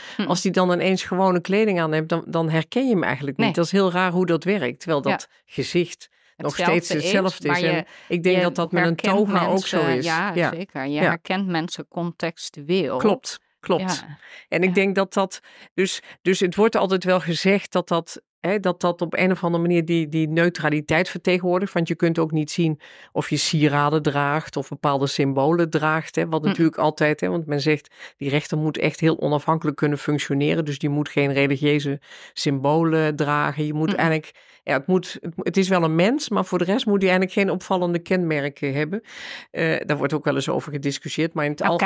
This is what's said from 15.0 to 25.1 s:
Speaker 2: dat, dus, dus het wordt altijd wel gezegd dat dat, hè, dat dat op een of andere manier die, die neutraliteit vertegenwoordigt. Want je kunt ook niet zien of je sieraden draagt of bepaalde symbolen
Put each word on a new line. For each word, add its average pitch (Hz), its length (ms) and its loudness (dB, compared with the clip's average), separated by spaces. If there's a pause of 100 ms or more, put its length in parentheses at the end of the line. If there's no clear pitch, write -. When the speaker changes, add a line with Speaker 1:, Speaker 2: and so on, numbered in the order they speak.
Speaker 2:
dat, 190 260 -2 (340)
dus, - 280 -2 (200)
dus 185 180 2
het 180 160 0
wordt 226 200 2
altijd 190 280 0
wel 185 160 2
gezegd 170 520 0
dat 175 160 -2
dat, 165 340 -4 (180)
hè, 202 200 0
dat 180 220 -2
dat 175 200 0
op 170 160 -2
een 185 140 4
of 175 120 0
andere 170 200 0
manier 170 220 2
die, 165 240 0
die 160 180 0
neutraliteit 160 800 0
vertegenwoordigt. 180 640 0
Want 170 140 0
je 165 80 -2
kunt 165 240 2
ook 156 120 0
niet 156 200 -2
zien 160 280 0 (320)
of - 180 -4
je 147 80 0
sieraden 147 640 2
draagt 143 560 -2
of 139 120 -6
bepaalde 139 380 0
symbolen 143 640 2